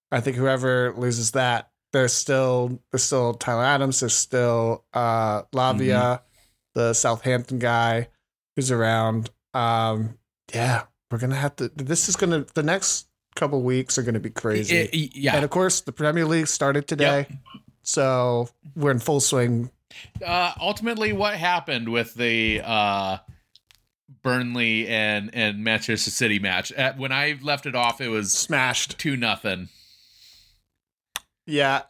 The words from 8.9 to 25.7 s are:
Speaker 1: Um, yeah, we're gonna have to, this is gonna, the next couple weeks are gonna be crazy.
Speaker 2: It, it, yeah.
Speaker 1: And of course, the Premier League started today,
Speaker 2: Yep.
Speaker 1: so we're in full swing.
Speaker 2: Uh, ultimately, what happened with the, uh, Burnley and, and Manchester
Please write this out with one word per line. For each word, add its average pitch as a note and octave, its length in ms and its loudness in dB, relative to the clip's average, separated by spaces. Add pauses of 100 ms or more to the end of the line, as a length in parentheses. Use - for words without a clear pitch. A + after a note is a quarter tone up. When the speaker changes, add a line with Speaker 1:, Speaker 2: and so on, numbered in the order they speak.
Speaker 1:
Um, A2+ 640 0 (340)
yeah, A#2+ 300 0 (300)
we're A#2+ 60 -2
gonna B2+ 180 -2
have C#3+ 200 -2
to, A#2+ 200 -4
this D3 320 -2
is - 80 0
gonna, E3 280 2 (100)
the D#3 100 0
next F#3+ 420 -2 (300)
couple C#3+ 260 0
weeks B2+ 360 0
are B2+ 40 0
gonna A2+ 180 0
be A2 100 -6
crazy. A2 460 0
Speaker 2:
It, E3 180 0
it, D3+ 220 -2
yeah. C#3 200 2
Speaker 1:
And C#3+ 80 2
of C#3+ 60 -2
course, F#3 320 2
the C#3 100 -8
Premier D#3 340 0
League D#3+ 220 2
started C#3+ 400 0
today, C#3+ 420 2
Speaker 2:
Yep. C#3 80 -14 (440)
Speaker 1:
so B2 640 2 (260)
we're D3 160 2
in B2 80 2
full C#3+ 220 2
swing. B2 500 2 (560)
Speaker 2:
Uh, F3 340 0
ultimately, G#3+ 520 -2
what G3+ 240 0
happened E3 540 -2
with A#2 240 -2
the, A2+ 500 0
uh, G2 540 0 (1040)
Burnley A#2+ 680 0
and, G#2+ 460 -2
and G#2+ 300 -2
Manchester A2 460 0